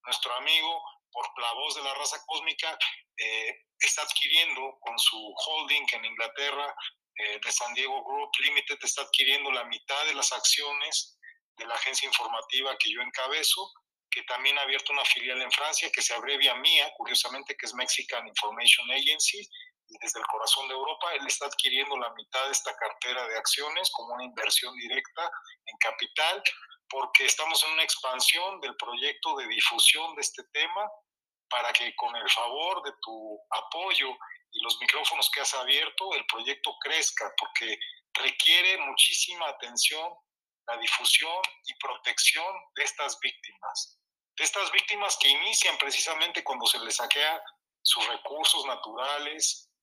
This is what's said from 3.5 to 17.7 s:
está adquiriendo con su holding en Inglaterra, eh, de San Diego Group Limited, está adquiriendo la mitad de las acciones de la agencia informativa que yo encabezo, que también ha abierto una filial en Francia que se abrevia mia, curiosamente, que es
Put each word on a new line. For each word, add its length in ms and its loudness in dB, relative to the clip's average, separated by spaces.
está 240 2
adquiriendo 760 2
con 200 -6
su 180 4
holding 760 -2
en 120 -6
Inglaterra, 720 -4
eh, 280 -4
de 80 -2
San 220 0
Diego 300 -2
Group 260 -4
Limited, 440 2
está 180 -2
adquiriendo 500 2
la 120 0
mitad 420 -2
de 80 2
las 180 2
acciones 880 0
de 80 -8
la 100 -4
agencia 320 0
informativa 720 0
que 120 2
yo 120 -4
encabezo, 720 0
que 140 0
también 340 2
ha 40 2
abierto 320 0
una 100 0
filial 380 0
en 100 -2
Francia 400 0
que 100 0
se 120 0
abrevia 420 2
mia, 400 4
curiosamente, 640 -2
que 80 -8
es 80 -8